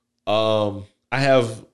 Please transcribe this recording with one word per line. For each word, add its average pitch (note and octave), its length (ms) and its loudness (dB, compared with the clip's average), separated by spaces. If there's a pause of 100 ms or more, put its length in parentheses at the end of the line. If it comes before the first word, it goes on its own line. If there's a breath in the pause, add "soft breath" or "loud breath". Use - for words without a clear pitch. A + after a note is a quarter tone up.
(260)
Um, G#2+ 600 -2 (260)
I B2+ 80 -2
have B2+ 440 2 (100)